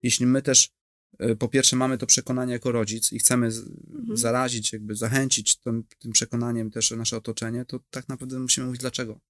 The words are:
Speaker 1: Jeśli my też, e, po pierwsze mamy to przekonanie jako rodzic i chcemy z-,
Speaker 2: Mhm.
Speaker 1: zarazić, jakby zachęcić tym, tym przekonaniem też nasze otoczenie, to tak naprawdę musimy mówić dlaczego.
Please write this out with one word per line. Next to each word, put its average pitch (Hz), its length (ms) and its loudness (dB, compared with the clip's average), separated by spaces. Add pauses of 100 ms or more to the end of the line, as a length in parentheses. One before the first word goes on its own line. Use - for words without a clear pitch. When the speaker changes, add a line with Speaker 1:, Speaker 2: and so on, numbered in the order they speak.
Speaker 1:
Jeśli 123 240 2
my 131 160 4
też, - 280 4 (480)
e, 113 180 2
po 120 120 -2
pierwsze 127 280 4
mamy 131 220 2
to 123 80 -4
przekonanie 127 460 0
jako 123 200 -2
rodzic 113 400 0
i 113 60 -6
chcemy 120 340 4
z-, 113 140 -8 (280)
Speaker 2:
Mhm. 226 220 -6
Speaker 1:
zarazić, 120 560 0
jakby 107 240 -8
zachęcić 117 600 0
tym, 117 280 -4 (140)
tym 117 140 -12
przekonaniem 117 580 0
też 113 200 0
nasze 113 260 -4
otoczenie, 117 480 -6
to 127 160 -10 (100)
tak - 180 -10
naprawdę 131 300 -8
musimy 127 280 0
mówić 123 140 -6
dlaczego. 120 500 -6